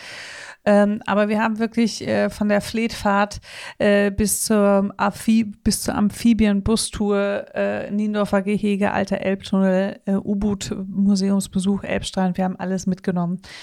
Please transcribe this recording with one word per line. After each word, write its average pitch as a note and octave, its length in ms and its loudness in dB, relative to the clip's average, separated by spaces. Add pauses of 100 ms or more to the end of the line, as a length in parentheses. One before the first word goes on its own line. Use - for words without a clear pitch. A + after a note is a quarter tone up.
(680)
Ähm, G3+ 400 4
aber G#3 240 2
wir G#3+ 120 0
haben A3 160 0
wirklich, A3+ 480 0
äh, G#3 220 2
von G#3 220 -2
der G#3 100 4
Fleetfahrt, G#3 800 -2 (380)
äh, G3+ 320 4
bis G3+ 340 -2
zur G3+ 540 4
Amphi-, A3 460 2
bis G#3 360 -2
zur - 140 -4
Amphibienbustour, G3+ 1600 0
äh, G3+ 360 -2
Niendorfer G#3 520 0
Gehege, G3+ 500 0
Alter G3 300 -2
Elbtunnel, F#3+ 840 0
äh, G3 120 0
U-Boot-Museumsbesuch, G3 1700 0
Elbstrand, F#3 520 -2
wir F#3+ 80 0
haben F#3 120 -2
alles F#3 300 -4
mitgenommen. F#3 540 -2 (220)